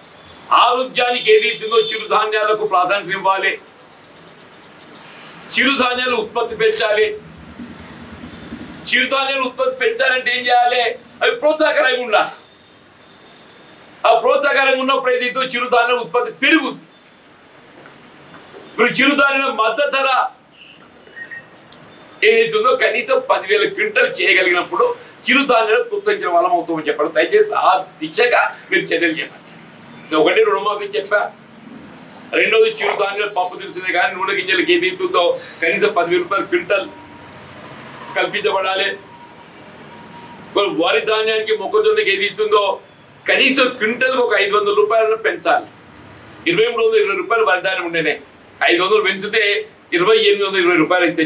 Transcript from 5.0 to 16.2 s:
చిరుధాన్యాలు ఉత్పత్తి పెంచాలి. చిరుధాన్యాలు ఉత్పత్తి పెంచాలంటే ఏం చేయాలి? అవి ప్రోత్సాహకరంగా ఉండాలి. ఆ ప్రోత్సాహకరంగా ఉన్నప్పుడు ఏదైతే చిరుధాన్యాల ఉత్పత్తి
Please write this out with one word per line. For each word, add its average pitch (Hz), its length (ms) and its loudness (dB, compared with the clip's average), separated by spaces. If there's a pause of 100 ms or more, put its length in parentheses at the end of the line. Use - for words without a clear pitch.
చిరుధాన్యాలు 254 680 0
ఉత్పత్తి 220 400 -4
పెంచాలి. 214 460 2 (1800)
చిరుధాన్యాలు 269 600 -2
ఉత్పత్తి 262 340 -4
పెంచాలంటే 254 520 0
ఏం 247 120 -2
చేయాలి? 247 360 4 (380)
అవి - 200 2
ప్రోత్సాహకరంగా 294 640 2
ఉండాలి. 202 280 0 (1700)
ఆ - 20 6 (140)
ప్రోత్సాహకరంగా 269 600 2
ఉన్నప్పుడు 254 320 0
ఏదైతే 247 380 -2
చిరుధాన్యాల 247 500 2
ఉత్పత్తి - 280 -2 (100)